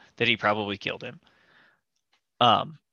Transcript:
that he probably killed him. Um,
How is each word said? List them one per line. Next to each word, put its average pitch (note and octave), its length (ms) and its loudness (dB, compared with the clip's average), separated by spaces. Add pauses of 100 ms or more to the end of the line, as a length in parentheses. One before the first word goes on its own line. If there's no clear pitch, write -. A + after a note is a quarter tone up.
(180)
that A#2 100 0
he A#2+ 80 2
probably G#2 420 -2
killed - 260 -10
him. B2+ 180 -16 (1200)
Um, A#2+ 360 2 (160)